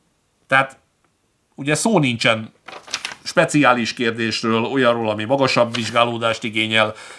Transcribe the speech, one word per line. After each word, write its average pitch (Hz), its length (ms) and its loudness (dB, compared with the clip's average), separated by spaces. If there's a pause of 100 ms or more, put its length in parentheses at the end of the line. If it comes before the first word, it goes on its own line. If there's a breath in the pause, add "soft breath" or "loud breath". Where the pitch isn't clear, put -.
(460)
Tehát 135 320 0 (760)
ugye 139 200 -2
szó 226 240 2
nincsen 117 540 0 (720)
speciális 123 720 2
kérdésről, 113 720 -2
olyanról, 117 460 0
ami 107 140 -4
magasabb 123 500 0
vizsgálódást 117 720 -2
igényel, 110 500 0 (240 loud breath)